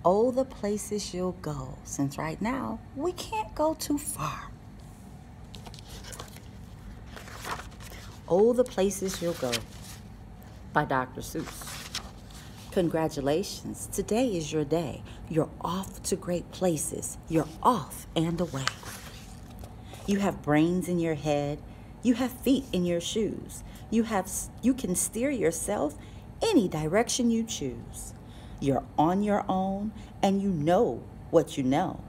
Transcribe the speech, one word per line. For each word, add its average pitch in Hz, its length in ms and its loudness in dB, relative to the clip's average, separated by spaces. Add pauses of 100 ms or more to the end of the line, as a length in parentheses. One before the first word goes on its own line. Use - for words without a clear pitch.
Oh, 214 280 6
the 254 120 2
places 208 680 -4
you'll 180 260 0
go, 139 440 -6
since 139 340 -2
right 156 240 -4
now 226 380 -2 (160)
we 339 160 0
can't - 420 -6
go 311 200 2
too 294 220 -2
far. - 540 -6 (3750)
Oh, 208 240 8
the 240 120 6
places 190 580 0
you'll 170 120 0
go 123 180 0 (1200)
by 151 120 4
Doctor 131 360 0
Seuss. - 480 -8 (1040)
Congratulations, 160 1200 0
today 208 440 2
is 151 160 -2
your 156 120 4
day. 151 380 0 (260)
You're 156 220 2 (100)
off 185 440 -4
to 185 120 2
great 175 360 -4
places. - 680 0 (100)
You're 160 200 4 (140)
off 220 520 2
and 170 260 2
away. 135 240 -2 (1400)
You 202 140 4
have 175 220 0
brains 160 460 4
in 175 120 2
your 165 160 2
head. 147 440 2 (440)
You 240 100 6
have 247 160 2
feet 269 420 2
in 180 120 2
your 175 160 2
shoes. - 640 -2 (260)
You 220 140 6
have 214 220 2
s-, - 240 -6 (120)
you 254 100 6
can 185 220 0
steer 247 360 0
yourself 208 680 2 (460)
any 339 260 6
direction 214 600 4
you 226 120 4
choose. - 720 -6 (460)
You're 135 240 4 (120)
on 185 280 6
your 208 240 4
own, 196 440 0 (300)
and 196 180 6
you 196 100 2
know 165 520 4 (280)
what - 260 6
you 139 80 2
know. 147 440 4